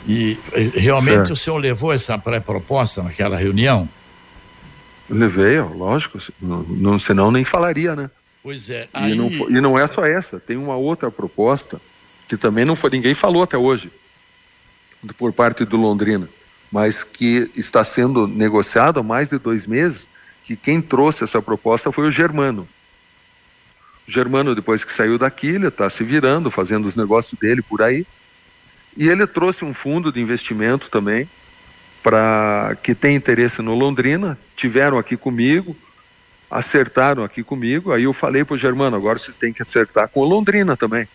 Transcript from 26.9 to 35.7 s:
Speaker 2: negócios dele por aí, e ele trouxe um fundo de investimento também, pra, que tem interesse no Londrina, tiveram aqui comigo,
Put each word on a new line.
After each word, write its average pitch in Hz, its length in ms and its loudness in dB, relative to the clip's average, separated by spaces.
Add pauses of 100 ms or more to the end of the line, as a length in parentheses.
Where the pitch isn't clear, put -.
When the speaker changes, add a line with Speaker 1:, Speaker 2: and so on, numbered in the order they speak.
Speaker 2:
negócios 113 460 0
dele 120 220 0
por - 180 -6
aí, 131 260 2 (880)
e 156 140 0
ele 190 180 2
trouxe 180 380 -2
um 143 80 -8
fundo 151 400 -4
de 120 80 -4
investimento 117 680 -2
também, 110 360 -2 (760)
pra, 107 800 2
que 120 120 0
tem 143 220 2
interesse 120 460 0
no 113 120 -2
Londrina, 139 640 0 (160)
tiveram 131 440 2
aqui 113 180 -4
comigo, 139 580 0 (760)